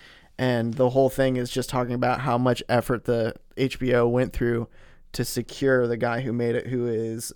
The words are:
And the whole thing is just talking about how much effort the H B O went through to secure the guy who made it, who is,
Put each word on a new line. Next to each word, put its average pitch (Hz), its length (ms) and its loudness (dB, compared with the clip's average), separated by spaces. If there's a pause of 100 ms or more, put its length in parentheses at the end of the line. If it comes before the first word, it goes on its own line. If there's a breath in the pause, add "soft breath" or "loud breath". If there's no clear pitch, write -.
(380 loud breath)
And 120 360 0
the 123 160 4
whole 131 200 4
thing 131 280 0
is 123 120 -4
just - 200 -4
talking 123 240 -2
about 120 280 0
how 127 160 0
much 123 300 2
effort 120 380 0
the 117 300 0 (200)
H 131 240 -2
B 127 140 0
O 120 120 6
went 120 280 0
through 117 340 -2 (460 soft breath)
to 123 100 -4
secure 127 640 0
the 120 80 -2
guy 120 240 -2
who 131 140 -4
made 120 220 0
it, - 120 -4
who 123 200 -2
is, 113 480 -4